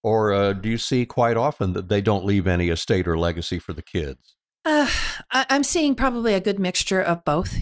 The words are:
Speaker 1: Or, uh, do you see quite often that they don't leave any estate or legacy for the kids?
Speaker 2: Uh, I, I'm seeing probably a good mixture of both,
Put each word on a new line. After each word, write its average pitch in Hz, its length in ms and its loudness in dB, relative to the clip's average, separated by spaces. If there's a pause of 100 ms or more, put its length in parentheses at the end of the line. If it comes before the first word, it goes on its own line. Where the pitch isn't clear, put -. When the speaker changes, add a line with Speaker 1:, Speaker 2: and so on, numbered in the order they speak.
Speaker 1:
Or, 107 300 2
uh, 101 200 2
do 98 160 -4
you 113 100 -2
see 123 260 0
quite 117 320 0
often 113 360 0
that 92 160 -6
they 104 120 2
don't 98 240 0
leave 101 220 2
any 87 220 2
estate 87 400 0
or 82 100 0
legacy 85 400 -2
for - 140 -10
the 76 100 -10
kids? - 540 -8 (280)
Speaker 2:
Uh, 294 240 2 (440)
I, 262 180 0
I'm 277 140 2
seeing 294 320 2
probably 240 380 0
a 190 60 2
good 196 200 -2
mixture 185 400 0
of 170 240 -2
both, 156 380 0